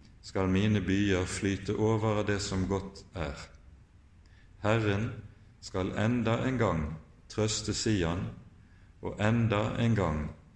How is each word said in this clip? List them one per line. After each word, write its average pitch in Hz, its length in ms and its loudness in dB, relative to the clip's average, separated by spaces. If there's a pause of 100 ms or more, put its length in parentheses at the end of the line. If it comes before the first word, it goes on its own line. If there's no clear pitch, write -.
(260)
skal 95 240 0
mine 101 320 4
byer 95 480 2
flyte 101 480 -2
over 107 460 2
av - 20 -2
det 101 160 0
som 95 240 -2
godt 95 380 -4 (100)
er. 73 240 -6 (1300)
Herren 107 480 0 (500)
skal 95 300 -4 (100)
enda 117 460 0
en 131 100 -2
gang 92 240 2 (480)
trøste 107 480 -2
Sion, 92 460 2 (840)
og - 160 -6
enda 110 400 2 (160)
en 117 180 2
gang 78 280 0 (320)